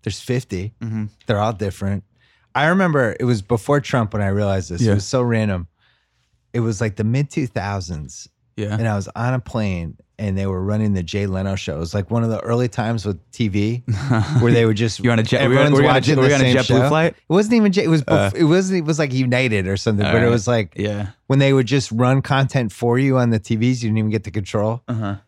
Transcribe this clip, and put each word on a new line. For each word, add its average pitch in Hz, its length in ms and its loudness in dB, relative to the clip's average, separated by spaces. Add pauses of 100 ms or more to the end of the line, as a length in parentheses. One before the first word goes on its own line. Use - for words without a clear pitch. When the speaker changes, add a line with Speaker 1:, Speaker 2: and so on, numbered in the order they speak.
Speaker 1:
There's - 180 -8
fifty. 110 600 -6
Speaker 2:
Mm-hmm. 110 260 -6 (200)
Speaker 1:
They're 104 140 0
all 110 140 0
different. 98 500 -6 (500)
I 139 120 2
remember 160 520 2
it 127 60 -4
was 120 180 0
before 139 380 0
Trump 117 320 -2
when 104 100 -2
I 98 60 0
realized 98 420 0
this. 87 120 -2
Speaker 2:
Yeah. 110 100 4
Speaker 1:
It 101 40 4
was 95 100 -2
so 127 160 0
random. 104 440 0 (840)
It 117 80 -2
was, 113 200 -2
like, 107 160 -2
the 107 80 -2
mid 135 260 0
two 147 160 -2
thousands. 87 800 -8 (280)
Speaker 2:
Yeah. 104 220 -6
Speaker 1:
And 117 100 0
I 107 60 0
was 98 220 -4
on 123 180 -2
a 127 60 -2
plane 92 580 -6 (200)
and 98 200 -4
they 98 80 -2
were 92 180 -4
running 104 300 0
the 90 80 -2
Jay 101 240 -4
Leno 95 300 -4
show. 80 200 -8
It 78 40 -8
was, 85 120 -8
like, 101 180 -4
one 117 140 0
of 113 60 -2
the 110 100 -4
early 120 280 0
times 110 360 -4
with 98 140 -4 (140)
T 113 160 -2
V 107 380 -2
Speaker 2:
<laughs> 117 540 0
Speaker 1:
where 120 120 4
they 117 120 6
would 110 140 2
just, 113 220 -2
Speaker 2:
You 120 100 2
on 117 80 2
a 110 60 2
jet, 123 220 0
were 123 80 4
you, 139 40 4
Speaker 1:
everyone's 147 160 4
Speaker 2:
were 139 80 6
you 151 60 4
on 143 60 4
a - 40 4
Speaker 1:
watching 147 160 2
Speaker 2:
jet, - 80 4
were - 0 -
Speaker 1:
the 135 80 4
Speaker 2:
you 143 60 4
on 135 40 2
a 131 40 4
Speaker 1:
same 127 120 4 (220)
Speaker 2:
JetBlue 123 40 4
Speaker 1:
show. 135 60 2
Speaker 2:
flight? 160 300 2
Speaker 1:
It - 140 -6
wasn't 208 240 2
even 208 160 4
Jet, 196 120 0
it 165 40 0
was 160 160 2
bef-, 101 280 2
Speaker 2:
Uh, - 40 -8
Speaker 1:
it 165 80 2
wasn't, 185 340 2
it 156 80 -2
was, 156 120 -2
like, 147 140 -2
United 123 540 0
or 98 100 0
something, 104 300 0
but 80 80 2
it 113 40 4
Speaker 2:
all 117 60 4
right. 117 60 4
Speaker 1:
was, 117 180 0
like, 113 280 0
Speaker 2:
Yeah. 104 320 -4 (180)
Speaker 1:
when 135 140 2
they 139 120 4
would 131 140 4
just 131 260 -2
run 123 300 2
content 131 500 0
for 120 260 0
you 131 200 2
on 120 120 2
the 110 100 2
T 113 160 -4
Vs, 123 260 0
you 110 80 -2
didn't 110 80 0
even 107 120 0
get 107 140 -2
to 101 60 -10
control. 107 580 -4
Speaker 2:
Uh-huh. 110 280 -6 (120)